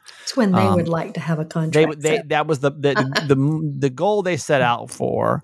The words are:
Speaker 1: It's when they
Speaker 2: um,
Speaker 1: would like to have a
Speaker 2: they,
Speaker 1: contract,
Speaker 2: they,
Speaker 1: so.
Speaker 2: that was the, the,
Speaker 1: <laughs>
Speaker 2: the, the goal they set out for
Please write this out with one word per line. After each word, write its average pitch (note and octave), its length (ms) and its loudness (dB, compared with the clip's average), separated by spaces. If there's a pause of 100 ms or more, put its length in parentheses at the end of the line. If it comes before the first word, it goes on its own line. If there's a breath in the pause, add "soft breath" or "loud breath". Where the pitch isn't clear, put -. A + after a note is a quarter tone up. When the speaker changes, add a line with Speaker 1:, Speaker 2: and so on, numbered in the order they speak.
(220 loud breath)
Speaker 1:
It's - 140 -12
when G#3+ 160 2
they F3+ 100 4
Speaker 2:
um, G3+ 140 4
Speaker 1:
would E3 120 0
like E3 260 -4
to F3 60 -8
have D#3 180 -4
a D#3 60 -4
Speaker 2:
they, - 40 -12
Speaker 1:
contract, D#3 520 2
Speaker 2:
they, D#3 180 0
Speaker 1:
so. C3+ 100 -8
Speaker 2:
that D3+ 180 0
was D3+ 140 0
the, C#3 100 2
the, C#3 240 0
Speaker 1:
<laughs> C3+ 340 0
Speaker 2:
the, D3 500 0
the C3+ 120 0
goal F#3+ 320 0
they F3+ 140 0
set C3+ 260 2
out A#2+ 280 0
for A2+ 540 0